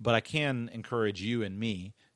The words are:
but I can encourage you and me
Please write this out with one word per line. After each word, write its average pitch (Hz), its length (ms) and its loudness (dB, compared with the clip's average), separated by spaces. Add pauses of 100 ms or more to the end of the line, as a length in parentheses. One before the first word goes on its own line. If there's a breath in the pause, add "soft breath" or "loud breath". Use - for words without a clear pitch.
but 117 140 4
I 110 60 6
can 135 520 0
encourage 107 480 0
you 117 220 0
and 98 160 -4
me 104 340 -4 (240 soft breath)